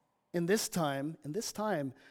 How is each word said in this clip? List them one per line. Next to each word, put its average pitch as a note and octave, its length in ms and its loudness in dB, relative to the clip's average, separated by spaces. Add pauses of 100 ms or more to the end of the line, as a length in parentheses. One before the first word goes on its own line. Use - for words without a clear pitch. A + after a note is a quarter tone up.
(320)
in E3+ 140 2
this G#3 240 2
time, D3 560 0
in D3 60 -6
this G3+ 200 -4
time, D#3+ 420 0 (180)